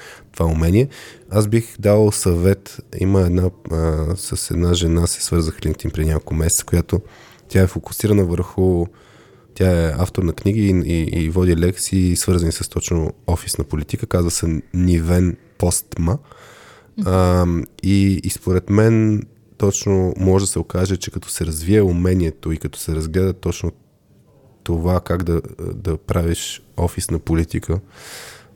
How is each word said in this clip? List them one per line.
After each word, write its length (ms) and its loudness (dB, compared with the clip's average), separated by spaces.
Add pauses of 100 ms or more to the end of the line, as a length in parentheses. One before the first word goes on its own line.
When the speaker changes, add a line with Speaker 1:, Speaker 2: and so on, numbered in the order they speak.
(320)
Speaker 1:
това 140 0
умение. 420 2 (420)
Аз 180 0
бих 300 -2
дал 340 4
съвет, 680 0 (180)
има 220 2
една, 300 2 (200)
а, 360 0 (100)
с 340 -8
една 240 2
жена 320 2
се 160 -6
свързах 320 0
в 60 -20
LinkedIn 320 -4
преди 160 -2
няколко 260 -2
месеца, 300 0
която 360 0 (480)
тя 140 4
е 40 6
фокусирана 580 0
върху, 640 0 (680)
тя 320 2
е 120 -2
автор 240 -2
на 100 0
книги 280 -2
и, 320 2
и, 320 -2
и 60 -2
води 260 2
лекции, 600 0
свързани 360 0
с 160 -8
точно 440 -2 (140)
офисна 380 -4
политика. 420 -6
Казва 240 0
се 320 -2 (120)
Нивен 640 2 (220)
Постма. 600 -2 (800)
Speaker 2:
Мгм. 100 -2
Speaker 1:
Ам, 560 2 (180)
и, 420 2
и 60 -4
според 400 -2
мен 520 4 (360)
точно 600 0
може 240 4
да 40 -2
се 120 -4
окаже, 380 -2
че 140 -10
като 180 -10
се 180 -6
развие 360 2
умението 680 0
и 40 -2
като 220 -10
се 160 -6
разгледа 380 0
точно 400 -6 (880)
това 380 0
как 220 -4
да, 180 0 (340)
да 220 -4
правиш 640 -4 (140)
офисна 420 -2
политика, 600 -2 (760)